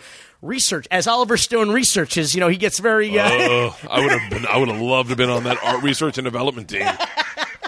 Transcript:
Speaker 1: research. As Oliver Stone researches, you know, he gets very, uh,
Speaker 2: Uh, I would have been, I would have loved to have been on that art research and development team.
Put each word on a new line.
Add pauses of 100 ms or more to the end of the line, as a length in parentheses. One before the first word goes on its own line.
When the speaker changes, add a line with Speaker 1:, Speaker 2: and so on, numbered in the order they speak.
(420)
Speaker 1:
research.
As
Oliver
Stone
researches,
you
know,
he
gets
very,
uh,
Speaker 2:
Uh, (160)
I
would
have
been,
I
would
have
loved
to
have
been
on
that
art
research
and
development
team. (800)